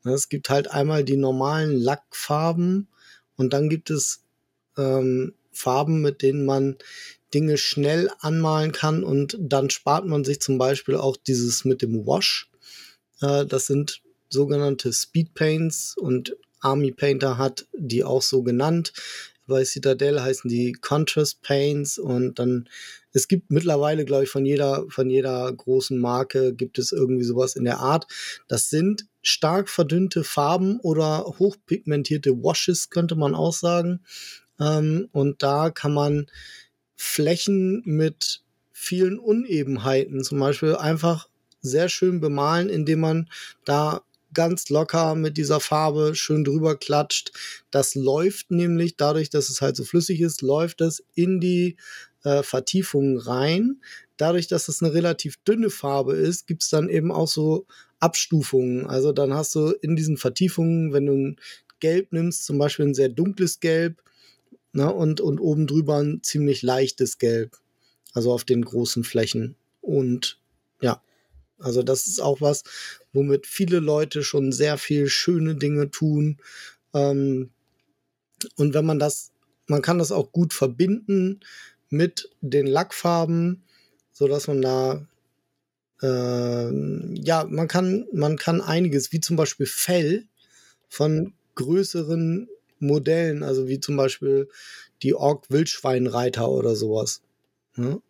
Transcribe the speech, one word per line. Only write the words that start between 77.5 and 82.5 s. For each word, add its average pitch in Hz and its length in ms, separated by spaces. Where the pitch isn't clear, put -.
und 147 200
wenn 151 100
man 156 140
das, 147 320
man 147 140
kann 170 160
das 160 140
auch 156 200
gut 170 220
verbinden 190 840
mit 165 400
den 139 260